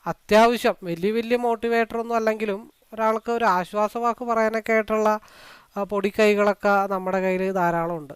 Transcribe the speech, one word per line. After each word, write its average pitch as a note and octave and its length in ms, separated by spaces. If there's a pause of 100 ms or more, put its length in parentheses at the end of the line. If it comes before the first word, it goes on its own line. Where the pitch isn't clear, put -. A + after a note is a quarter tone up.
അത്യാവശ്യം A3 760
വലിയ F3 280
വലിയ A3+ 260
മോട്ടിവേറ്റർ A#3 600
ഒന്നും A#3 180
അല്ലെങ്കിലും G#3+ 640 (140)
ഒരാൾക്ക് A3 380
ഒരു A#3 140
ആശ്വാസവാക്ക് G#3 800
പറയാനൊക്കെ A3 480
ആയിട്ടുള്ള, G#3+ 460 (580)
ആ, G3+ 60
പൊടിക്കൈകളൊക്കെ G3+ 1080
നമ്മുടെ F#3 280
കയ്യിൽ F#3 300
ധാരാളം E3+ 460
ഉണ്ട്. D3 180